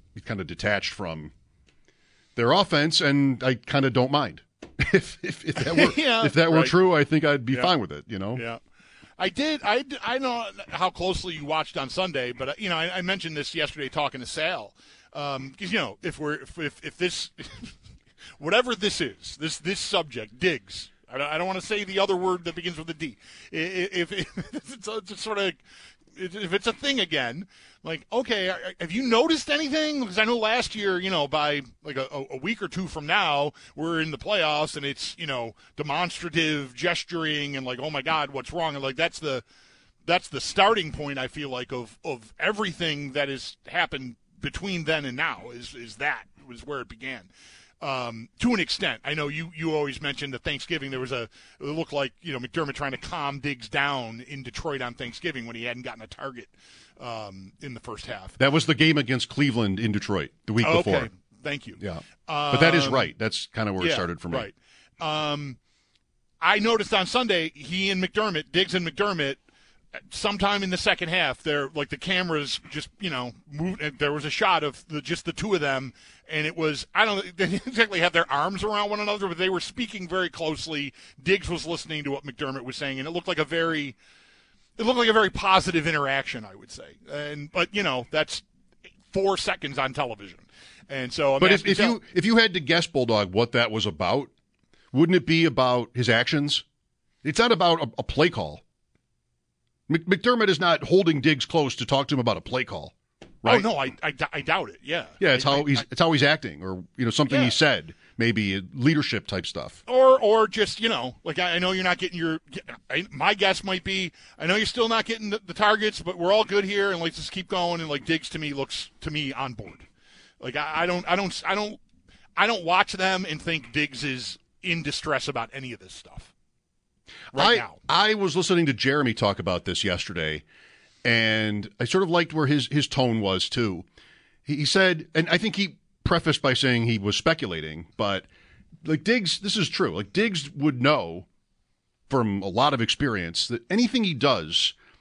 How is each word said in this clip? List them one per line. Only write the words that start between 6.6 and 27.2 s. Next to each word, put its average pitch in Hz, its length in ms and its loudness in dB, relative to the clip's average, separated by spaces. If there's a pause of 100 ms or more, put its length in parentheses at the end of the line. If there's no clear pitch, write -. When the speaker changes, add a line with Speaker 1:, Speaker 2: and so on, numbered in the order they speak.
Speaker 1:
true, 180 280 6
I 147 80 6
think 151 220 2
I'd 143 200 2
be 131 100 0
Speaker 2:
Yeah. 123 80 0
Speaker 1:
fine 175 180 6
with 87 100 -4
it, 73 160 -12
you 101 140 -6
know? 110 180 -4
Speaker 2:
Yeah. 117 200 -8 (600)
I 190 100 0
did, 294 360 -2
I 220 180 2
d-, 262 240 -10
I 247 120 0
know 240 260 -4 (240)
how 175 220 0
closely 180 440 -4
you 151 100 -10
watched 156 320 -2
on 135 120 -4
Sunday, 143 420 -2
but, 127 200 -6
uh, 147 80 -4
you 208 100 -4
know, 170 80 0
I, 175 220 -2
I 180 40 -2
mentioned 175 340 -4
this 147 200 -6
yesterday 147 320 -2
talking 139 320 -2
to 120 60 -12
Sal. 156 460 -4 (420)
Um, 135 440 -6
'cause, 190 140 -8
you 220 60 2
know, 117 240 -4
if 160 180 -6
we're, 151 140 -4
if, 143 240 -12
if, 151 260 -8
if 151 140 -12
this, - 320 -4 (540)
<laughs> - 540 -20
whatever 233 360 2
this 196 260 -2
is, - 400 -8
this, 156 180 -4
this 180 220 -6
subject, 123 580 -4
Diggs, - 520 -2 (200)
I 131 80 -8
don't, 143 140 -2
I 156 60 0
don't 175 80 -2
wanna 190 160 -4
say 208 200 -4
the 190 160 -4
other 196 160 4
word 180 300 0
that 165 100 -6
begins 170 240 -6
with 160 120 -10
a 160 40 -8
D. 147 220 -8 (360)
I-, - 40 -6
i-, 180 340 -2
if, 175 220 -4
<laughs> - 0 -
if - 600 -8
it's 208 140 -16
a, 220 120 -6
it's 190 120 -12
a 196 60 -14
sort 214 220 -4
of, 190 160 0 (600)
if, 185 220 -8
if 190 160 -6
it's 196 140 0
a 220 80 0
thing 277 260 0
again, 156 460 -2 (360)